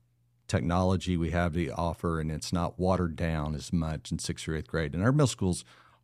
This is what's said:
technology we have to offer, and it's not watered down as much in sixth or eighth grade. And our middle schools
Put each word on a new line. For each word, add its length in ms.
technology 680
we 160
have 220
to 160
offer, 500
and 100
it's 220
not 260
watered 380
down 400
as 160
much 400
in 80
sixth 300
or 80
eighth 100
grade. 260
And 80
our 120
middle 140
schools 360